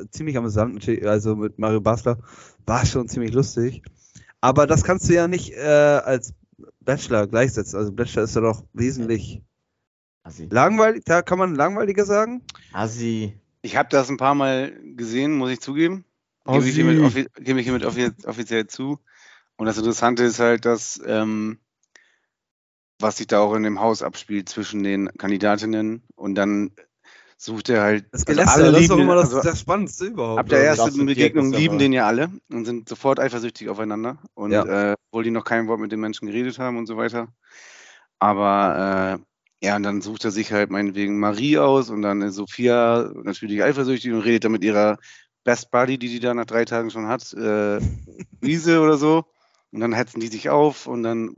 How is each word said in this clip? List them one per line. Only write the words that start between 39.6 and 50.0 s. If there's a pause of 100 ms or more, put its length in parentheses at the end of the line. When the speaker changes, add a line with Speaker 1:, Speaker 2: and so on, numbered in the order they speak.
Speaker 3:
ja,
und
dann
sucht
er
sich
halt
meinetwegen
Marie
aus
und
dann
ist
Sophia (100)
natürlich
eifersüchtig
und
redet
dann
mit
ihrer (460)
Best
Buddy,
die
die
da
nach
drei
Tagen
schon
hat,
äh,
Speaker 1:
<laughs>
Speaker 3:
Lise
oder
so. (460)
Und
dann
hetzen